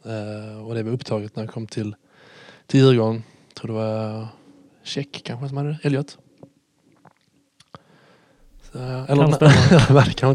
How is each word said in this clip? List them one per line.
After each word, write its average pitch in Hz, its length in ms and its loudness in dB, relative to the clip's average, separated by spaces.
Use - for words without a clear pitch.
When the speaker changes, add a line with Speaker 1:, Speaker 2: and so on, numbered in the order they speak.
Speaker 1:
Eh, 107 640 -12
och 113 80 -10
det 113 80 -6
var 110 100 -6
upptaget 107 440 -8
när 107 60 -10
jag 110 100 -12
kom 113 140 -10
till, 107 280 -8
till 139 140 2
Djurgården. 113 420 4
Jag - 60 -20
tror - 140 -12
det 113 60 -8
var 110 520 -6
Check - 420 -12
kanske 123 240 -10
som 135 80 -10
hade 143 120 -6
det. 151 140 -8
Elliot. 143 360 -4
Så, - 60 -14
eller 127 280 -10
Speaker 2:
Kan 139 120 0
Speaker 1:
nej, 147 140 4
Speaker 2:
stämma. 147 520 6
Speaker 1:
<laughs> - 40 2
det 131 60 6
var 139 100 6
det - 100 0
kanske 131 200 0